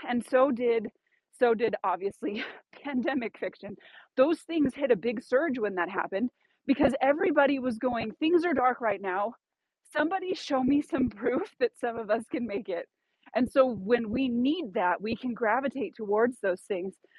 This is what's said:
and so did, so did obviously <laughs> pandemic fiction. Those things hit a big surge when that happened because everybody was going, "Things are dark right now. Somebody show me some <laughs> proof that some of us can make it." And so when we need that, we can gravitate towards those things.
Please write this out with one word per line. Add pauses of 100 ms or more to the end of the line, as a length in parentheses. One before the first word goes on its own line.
and
so
did, (500)
so
did
obviously (200)
<laughs>
pandemic
fiction. (420)
Those
things
hit
a
big
surge
when
that
happened (360)
because
everybody
was
going,
"Things
are
dark
right
now. (580)
Somebody
show
me
some
<laughs>
proof
that
some
of
us
can
make
it." (480)
And
so
when
we
need
that,
we
can
gravitate
towards
those
things. (240)